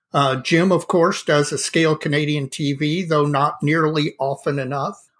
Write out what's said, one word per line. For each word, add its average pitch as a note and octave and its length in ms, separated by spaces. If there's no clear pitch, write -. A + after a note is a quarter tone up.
Uh, C#3 240
Jim, E3+ 340
of E3 160
course, F3+ 360
does D3 280
a D3 60
Scale D#3+ 380
Canadian D3 540
T C#3+ 240
V, D3+ 300
though D#3 220
not D3 360
nearly D#3 580
often C#3 380
enough. C#3 520